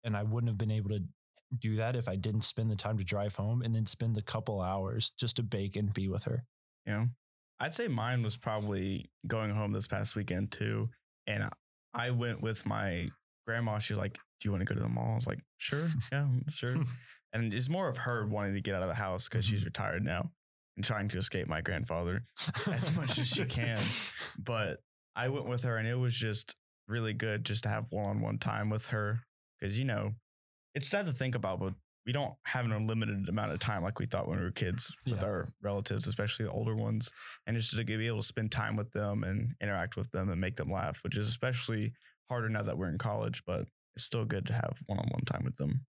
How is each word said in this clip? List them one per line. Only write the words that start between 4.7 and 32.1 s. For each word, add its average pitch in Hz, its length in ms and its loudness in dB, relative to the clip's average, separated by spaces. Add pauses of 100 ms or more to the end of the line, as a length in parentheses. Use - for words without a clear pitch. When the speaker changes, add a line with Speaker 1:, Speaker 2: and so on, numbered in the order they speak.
Speaker 1:
just - 260 0
to 120 60 0
bake 101 340 -2
and 104 160 2
be 95 160 0
with - 160 -2
her. 120 220 -2 (380)
Speaker 2:
Yeah. 107 220 0 (520)
I'd 156 140 0
say 240 140 2
mine 120 360 2
was 107 140 0
probably 101 760 -2 (160)
going 110 240 0
home 104 220 2
this 101 140 0
past 101 280 -2
weekend 101 360 0
too. 110 380 -2 (380)
And 104 160 0
I, 104 60 -2 (440)
I 123 180 0
went 120 300 0
with 110 240 -2
my 98 420 0 (400)
grandma. 113 320 0
She's 107 180 0
like, 101 160 0 (260)
"Do - 80 -4
you 101 40 2
wanna 95 140 2
go - 100 0
to - 60 0
the 57 80 0
mall?" 58 240 0
I - 20 2
was 113 120 0
like, - 120 -2 (180)
"Sure. 151 300 0 (120)
Speaker 1:
<laughs> - 120 -2
Speaker 2:
Yeah, 143 160 2 (220)
sure." 127 360 -2
Speaker 1:
<laughs> - 480 -10
Speaker 2:
And 110 200 0
it's 127 160 0
more 180 200 2
of 123 100 -2
her 117 280 0
wanting 101 280 0
to 98 60 0
get 98 140 0
out 90 80 2
of 95 60 2
the 85 60 0
house 98 340 0
'cause 113 160 2
she's 101 160 4
Speaker 1:
Mm-hmm. - 40 2
Speaker 2:
retired 101 380 0
now 87 280 0 (460)
and - 80 -2
trying 104 240 2
to 90 100 0
escape 92 280 2
my 80 140 0
grandfather 87 640 0 (460)
as 147 240 4
much 135 240 0
as 127 100 2
she - 160 2
can. 117 360 0 (320)
Speaker 1:
<laughs> - 260 -8
Speaker 2:
But 104 420 -2 (340)
I 123 140 2
went 143 180 0
with 123 160 0
her, 120 140 2
and 110 100 0
it 120 80 2
was 123 200 2
just 110 400 0 (320)
really 110 260 0
good 110 320 0
just 107 180 0
to 110 60 0
have 107 220 -2
one-on-one 107 480 0
time 107 300 0
with 107 180 -2
her. 107 360 0 (380)
'Cause, 98 180 -2
you 135 60 0
know, 107 300 0 (600)
it's 147 140 0
sad 202 180 4
to 151 60 0
think 127 220 0
about, 95 240 0
but 92 140 0 (320)
we 107 80 -2